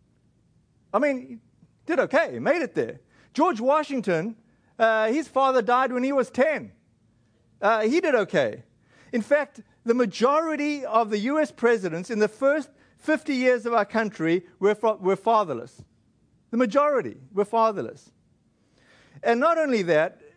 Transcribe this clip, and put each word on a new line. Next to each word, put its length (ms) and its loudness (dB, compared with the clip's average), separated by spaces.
I 40 2
mean, 300 -2
he 100 -18
did 140 -4
okay, 340 2
he 60 -6
made 240 0
it 120 -6
there. 260 -4
George 260 0
Washington, 760 -2
uh, 300 2
his 200 -2
father 320 2
died 320 0
when 100 -2
he 100 -2
was 180 0
ten. 420 -2
Uh, 220 2
he 180 0
did 140 0
okay. 480 0
In 80 -2
fact, 400 -2
the 80 0
majority 960 0
of 240 0
the 80 -2
U 200 -2
S 140 0
presidents 560 -2
in 120 -2
the 80 2
first 420 -2
fifty 380 -2
years 320 0
of 80 -2
our 100 2
country 640 -2
were 140 2
fa-, 240 -2
were 180 0
fatherless. 680 -2
The 40 -2
majority 640 0
were 100 0
fatherless. 680 -4
And 180 2
not 180 2
only 240 0
that, 400 0